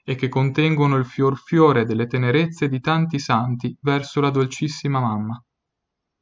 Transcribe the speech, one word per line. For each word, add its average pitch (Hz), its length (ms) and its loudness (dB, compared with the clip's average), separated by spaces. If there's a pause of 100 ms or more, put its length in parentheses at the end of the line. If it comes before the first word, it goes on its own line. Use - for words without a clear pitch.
e 135 100 -4
che 131 140 -2
contengono 139 680 2
il 127 100 0
fior 135 320 0
fiore 143 480 4
delle 113 200 0
tenerezze 143 640 0
di 131 120 -2
tanti 160 380 0
santi 123 600 -2
verso 139 400 -2
la 143 80 2
dolcissima 135 720 -2
mamma. 110 420 -4 (800)